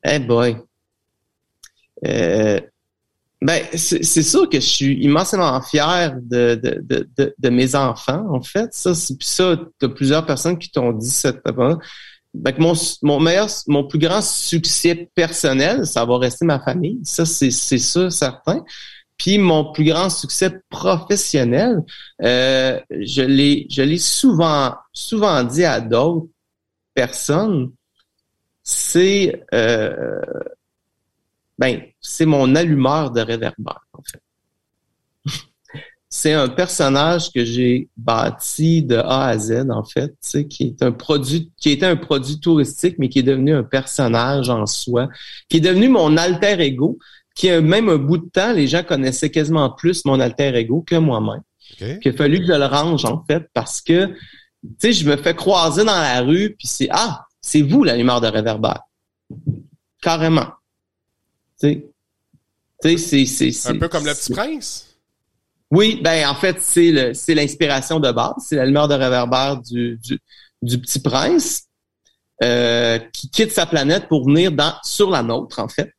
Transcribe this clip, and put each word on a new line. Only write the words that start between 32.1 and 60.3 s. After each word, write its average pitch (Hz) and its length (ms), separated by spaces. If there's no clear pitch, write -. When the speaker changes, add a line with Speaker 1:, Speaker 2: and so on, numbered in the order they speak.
Speaker 1:
mon 139 280
allumeur 151 560
de 117 100
réverbère, 113 600
en - 120
fait. - 180
<laughs> - 180
C'est - 220
un 143 160
personnage 165 840
que 120 120
j'ai 123 520
bâti 117 840
de 123 140
A 131 300
à 113 120
Z, 113 320
en 107 140
fait, 139 260
tu - 100
sais, 147 260
qui - 180
est - 180
un 123 100
produit, 147 680
qui 151 120
était 143 160
un 175 100
produit 147 440
touristique, 170 580
mais 131 100
qui 135 100
est 131 60
devenu 135 300
un 127 100
personnage 127 840
en 113 180
soi, 120 420
qui - 80
est 165 40
devenu 185 280
mon 160 280
alter 180 440
ego, 139 380
qui 185 160
a 170 100
même 196 280
un 160 100
bout 147 200
de 170 120
temps, 208 220
les 156 140
gens 165 160
connaissaient 139 480
quasiment 151 400
plus 175 360
mon 135 120
alter 131 380
ego 123 300
que 170 100
moi-même. 113 460
Speaker 2:
Ok. 139 200
Speaker 1:
Qu'il 131 120
a - 40
fallu - 240
que 170 60
je 185 120
le 139 80
range, 147 380
en 143 200
fait, 156 300
parce - 260
que, 180 260
tu 180 80
sais, 233 140
je 165 160
me 143 80
fais 165 180
croiser 175 500
dans 214 160
la 127 220
rue, 185 360
puis - 80
c'est, « - 240
Ah, 196 360
c'est - 220
vous, 202 220
l'allumeur 120 360
de 117 80
réverbère. » 107 520
Carrément. 160 440